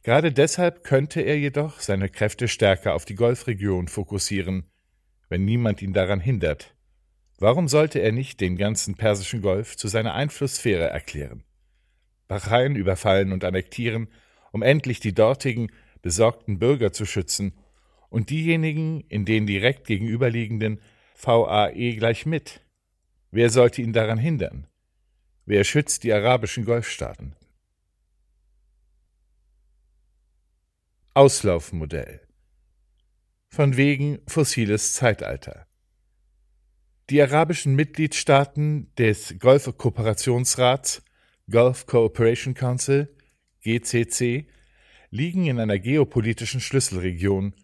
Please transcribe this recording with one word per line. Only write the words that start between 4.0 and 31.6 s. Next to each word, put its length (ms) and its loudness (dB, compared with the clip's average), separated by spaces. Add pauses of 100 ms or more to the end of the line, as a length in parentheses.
wenn 160 0
niemand 340 0
ihn 140 -6
daran 260 0
hindert. 540 -2 (640)
Warum 300 2
sollte 320 2
er 120 2
nicht 280 -6
den 160 0
ganzen 400 -4
Persischen 440 -2
Golf 360 -4
zu 120 -8
seiner 260 -2
Einflusssphäre 720 -2
erklären? 560 -10 (840)
Bahrain 480 0
überfallen 560 0
und 120 -4
annektieren, 640 -4 (440)
um 100 -6
endlich 380 2
die 140 -2
dortigen 540 2 (340)
besorgten 560 0
Bürger 340 2
zu 140 -8
schützen 480 -6 (540)
und 220 -4
diejenigen 800 -2
in 160 -4
den 220 2
direkt 400 -2
gegenüberliegenden 960 -2 (340)
V 320 2
A 240 2
E 260 -4
gleich 300 0
mit? 340 -6 (720)
Wer 200 4
sollte 320 4
ihn 100 -4
daran 260 0
hindern? 480 -4 (800)
Wer 180 4
schützt 400 -2
die 80 0
arabischen 520 0
Golfstaaten? 720 -6 (3750)
Auslaufmodell. 1080 0 (1300)